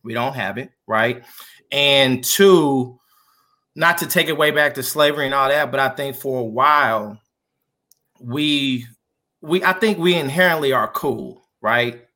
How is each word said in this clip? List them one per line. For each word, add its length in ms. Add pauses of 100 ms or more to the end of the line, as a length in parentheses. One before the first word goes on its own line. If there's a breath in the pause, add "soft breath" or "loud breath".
We 100
don't 200
have 240
it, 140 (160)
right? 360 (480 loud breath)
And 520
two, 760 (760)
not 240
to 80
take 200
it 100
way 140
back 240
to 80
slavery 420
and 80
all 160
that, 220
but 80
I 100
think 260
for 240
a 40
while, 760 (1000)
we, 680 (560)
we, 220
I 100
think 240
we 180
inherently 580
are 140
cool, 540 (200)
right? 400 (140)